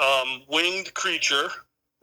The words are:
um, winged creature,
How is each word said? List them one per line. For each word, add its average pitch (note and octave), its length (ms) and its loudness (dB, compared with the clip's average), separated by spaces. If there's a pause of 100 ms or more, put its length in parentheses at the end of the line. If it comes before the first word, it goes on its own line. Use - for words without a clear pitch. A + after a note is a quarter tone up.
um, C3 460 2
winged F3+ 480 0
creature, D#3+ 540 0 (540)